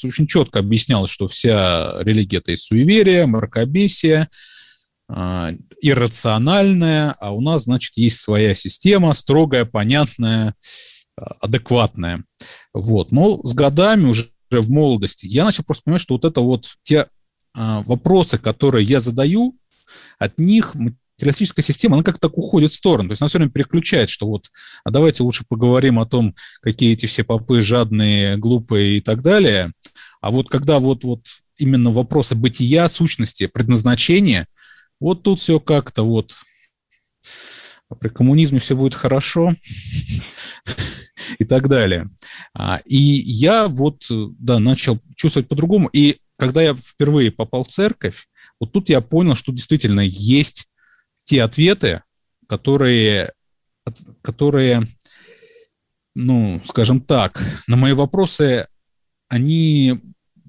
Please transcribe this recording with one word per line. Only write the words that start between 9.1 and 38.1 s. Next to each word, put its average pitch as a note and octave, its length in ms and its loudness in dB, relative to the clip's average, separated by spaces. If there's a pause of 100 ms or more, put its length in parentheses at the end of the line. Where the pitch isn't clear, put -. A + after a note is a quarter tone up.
строгая, C#3 520 2
понятная, A2+ 880 -2 (640)
а, - 60 -16 (180)
адекватная. A2 840 -2 (500)
Вот. G#2 380 -2
Но F#3+ 320 2
с A#2+ 100 -4
годами, D#3 520 4
уже A#2 240 0 (200)
в A2+ 220 2
молодости, C3 540 0
я A#2 180 0
начал G3+ 220 0
просто - 180 -6
понимать, F3 180 0
что - 140 -4
вот A#2 80 -4
это D#3+ 160 0
вот B2 260 0 (180)
те, D3+ 240 0 (460)
а, A2 280 -4
вопросы, B2 560 0
которые A2+ 480 0
я B2+ 160 2
задаю, D3 560 -2 (600)
от - 220 -6
них G#3 360 2
материалистическая C#3 880 -4
система, - 320 2
она D#3+ 80 2
как-то E3 260 -2
так - 80 -6
уходит D#3 340 2
в - 40 -4
сторону. A2 340 0
То G#2 40 -4
есть - 80 -6
она D3 60 0
все - 120 -2
время C#3+ 120 2
переключает, C#3+ 580 0
что - 180 -6
вот, G#2+ 180 -6 (400)
а A2 60 -4
давайте C#3+ 320 2
лучше B2 240 -2
поговорим B2 520 2
о A2+ 60 0
том, A#2 300 -2 (260)
какие A2+ 320 0
эти A2+ 120 -4
все G#2+ 200 -4
попы A#2 360 0
жадные, G#2 760 0
глупые G#2+ 600 0
и G2+ 40 -2
так A2+ 200 -4
далее. D3+ 520 2 (480)
А G2+ 100 -4
вот B2+ 160 -2
когда C#3+ 320 2
вот, C3 240 0
вот A#2+ 180 -6 (360)
именно B2+ 340 2
вопросы B2 440 0
бытия, B2 520 2
сущности, C3+ 600 -2
предназначения, B2 1000 2 (520)
вот F3+ 240 -4
тут G3 160 0
все D#3+ 200 0
как-то C#3+ 440 -2
вот, A2+ 320 -2 (1500)
а A2 60 -14
при A2+ 140 -8
коммунизме C#3 500 2